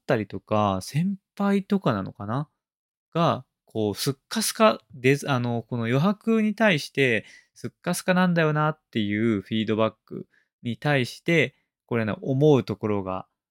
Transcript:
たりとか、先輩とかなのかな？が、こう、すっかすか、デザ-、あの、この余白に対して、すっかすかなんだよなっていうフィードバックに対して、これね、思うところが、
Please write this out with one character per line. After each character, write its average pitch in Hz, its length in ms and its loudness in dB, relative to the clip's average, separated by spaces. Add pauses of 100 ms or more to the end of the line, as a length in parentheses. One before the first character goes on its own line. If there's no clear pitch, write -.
た 135 100 2
り 107 100 -2
と 98 140 -10
か、 104 420 0
先 190 360 -2 (180)
輩 202 260 0
と 196 160 0
か 156 140 0
な 98 100 -2
の 98 100 -10
か 101 140 -12
な？ 131 220 -4 (640)
が、 139 320 0 (220)
こ 107 240 -2
う、 98 40 -2
す - 180 -4
っ - 20 -20 (140)
か 226 140 -4
す - 100 -2
か、 226 280 2 (140)
デ 131 200 2
ザ-、 143 200 -4
あ 123 40 0
の、 120 240 -4
こ - 140 -8
の 117 80 -4
余 120 160 0
白 214 420 0
に 214 140 -2
対 196 240 2
し - 100 -10
て、 123 360 0 (280)
す - 140 -10
っ - 20 -14
か - 240 -6
す - 80 -8
か 185 120 2
な 185 120 4
ん 175 80 0
だ 170 80 4
よ 156 100 2
な 151 180 0
っ 156 100 -6 (100)
て - 80 -4
い 104 180 0
う 110 260 0
フ - 80 -16
ィ 110 120 0
ー 104 60 -6
ド 110 80 0
バ 110 160 0
ッ - 20 -20 (100)
ク - 220 -14 (360)
に 117 160 -8
対 139 280 0
し - 160 -12
て、 151 320 2 (300)
こ 120 140 -2
れ 113 60 0
ね、 104 180 -2
思 143 320 4
う 120 100 4
と 104 120 -6
こ 110 120 -4
ろ 101 160 -2
が、 92 220 -8 (240)